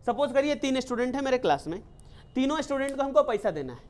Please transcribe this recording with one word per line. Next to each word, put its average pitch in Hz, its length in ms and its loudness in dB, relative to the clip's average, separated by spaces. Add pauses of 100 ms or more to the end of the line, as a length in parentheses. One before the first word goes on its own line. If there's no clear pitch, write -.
Suppose 240 260 -2
करिए 285 240 2
तीन 262 240 0
student 247 340 -2
है 277 60 -2
मेरे 262 180 0
class 151 280 0
में, 180 140 -8 (540)
तीनों 277 260 2
student 277 340 -2
को 269 80 4
हमको 277 200 4
पैसा 208 280 0
देना 135 220 -6
है। 120 60 -16 (100)